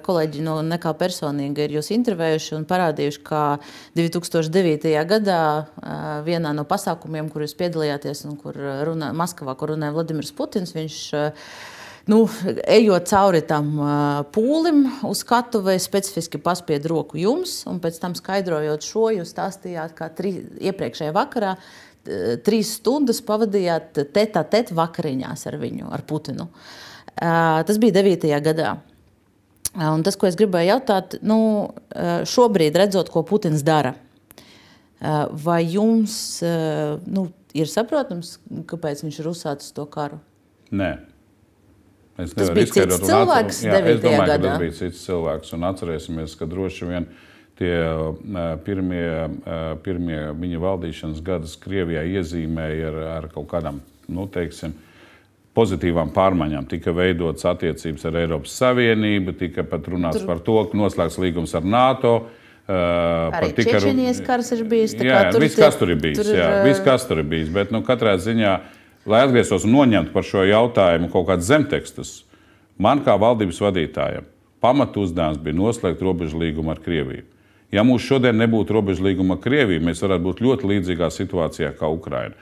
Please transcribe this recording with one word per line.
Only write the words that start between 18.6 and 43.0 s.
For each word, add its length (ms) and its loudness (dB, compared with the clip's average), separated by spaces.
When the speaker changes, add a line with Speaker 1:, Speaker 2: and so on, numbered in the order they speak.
Speaker 1:
šo, 220 -2
jūs 160 -6
stāstījāt, 640 -8
kā 160 -10
tri-, 300 -6
iepriekšējā 580 -6
vakarā, 380 -2
t-, 420 -4
trīs 340 0
stundas 480 0
pavadījāt 800 0
tete-a-tete 720 0
vakariņās 720 -4
ar 100 -8
viņu, 380 -8
ar 80 -8
Putinu. 460 -8
Ā, 520 2
tas 160 0
bija 160 6
devītajā 480 2
gadā. 300 0
Ā, 280 -2
un 100 0
tas, 160 -2
ko 80 4
es 80 0
gribēju 380 2
jautāt, 500 0
nu, 160 2
ā, 420 -4
šobrīd 560 4
redzot, 320 2
ko 80 2
Putins 400 0
dara, 320 2
ā, 160 -2
vai 320 0
jums, 560 0
ā, 640 -2
nu, 220 -4
ir 160 -2
saprotams, 640 -4
kāpēc 400 -8
viņš 160 -10
ir 80 -4
uzsācis 400 -10
to 160 -12
karu? 320 -10
Speaker 2:
Nē. 200 -2
Es 100 -8
Speaker 1:
Tas 140 -4
Speaker 2:
nevaru 100 2
Speaker 1:
bija 140 4
cits 80 -8
Speaker 2:
izskaidrot 260 4